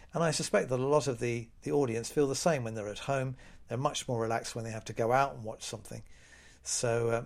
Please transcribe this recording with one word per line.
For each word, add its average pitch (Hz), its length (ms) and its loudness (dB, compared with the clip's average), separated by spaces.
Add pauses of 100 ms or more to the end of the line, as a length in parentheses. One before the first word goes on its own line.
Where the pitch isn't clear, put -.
(140)
and 160 100 2
I 160 80 4
suspect 165 380 0
that 127 100 2
a 131 80 0
lot 143 200 4
of 117 120 0
the, 120 300 -2 (140)
the 143 80 -4
audience 117 380 2
feel 147 180 4
the 135 80 -2
same 147 280 2
when 110 120 -6
they're 104 120 -6
at 104 120 -8
home. 131 360 -2 (320)
They're 113 100 -4
much 143 300 -2
more 117 140 0
relaxed 113 340 -2
when 117 80 -6
they 113 80 -6
have 110 140 -8
to 113 80 -8
go 117 180 2
out 135 220 4
and 117 100 -12
watch 110 200 -10
something. 113 400 -10 (580)
So, 117 480 0
uh, 117 160 2